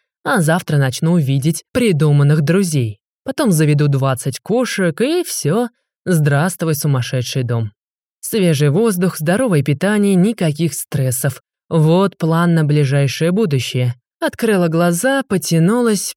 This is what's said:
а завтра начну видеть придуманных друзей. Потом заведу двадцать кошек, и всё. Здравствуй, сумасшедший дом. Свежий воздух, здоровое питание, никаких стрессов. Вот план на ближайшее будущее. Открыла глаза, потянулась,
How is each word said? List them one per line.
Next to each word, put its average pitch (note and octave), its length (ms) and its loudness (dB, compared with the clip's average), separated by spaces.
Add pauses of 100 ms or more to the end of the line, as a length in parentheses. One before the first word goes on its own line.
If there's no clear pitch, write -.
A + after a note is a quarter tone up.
(220)
а A#3+ 180 0
завтра D#3+ 360 0
начну C#3+ 420 0
видеть C#3 540 0
придуманных D3+ 720 2
друзей. D3+ 580 0 (240)
Потом C4 260 0
заведу D3+ 380 2
двадцать C3+ 500 -2
кошек, G3 640 -2
и D#4+ 240 0
всё. G#3+ 420 -2 (380)
Здравствуй, D#3+ 720 0
сумасшедший C3 680 -2
дом. A#2 300 -4 (480)
Свежий D#3 500 0
воздух, F#3 480 0
здоровое F3 440 0
питание, G3+ 520 0
никаких E3+ 600 0
стрессов. - 680 -4 (260)
Вот E3+ 480 2
план E3 380 0
на D#3+ 100 2
ближайшее C#3+ 680 0
будущее. C3 640 -2 (240)
Открыла G#3+ 480 0
глаза, F3 560 0
потянулась, G3 920 0